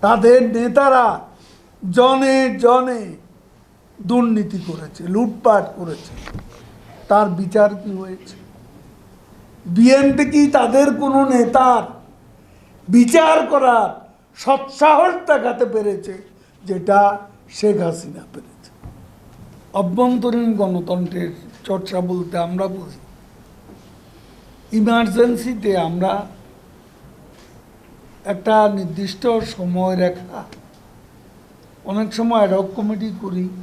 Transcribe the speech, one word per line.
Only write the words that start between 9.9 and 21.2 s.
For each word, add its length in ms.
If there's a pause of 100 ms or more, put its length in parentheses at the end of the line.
কি 100 (160)
তাদের 300 (140)
কোনো 180 (140)
নেতার 500 (1120)
বিচার 400 (160)
করার 360 (540)
সৎসাহস 720 (160)
দেখাতে 340 (100)
পেরেছে, 400 (500)
যেটা 340 (580)
শেখ 200 (100)
হাসিনা 360 (100)
পেরেছে? 380 (1120)
অভ্যন্তরীণ 680 (100)
গণতন্ত্রের 680 (380)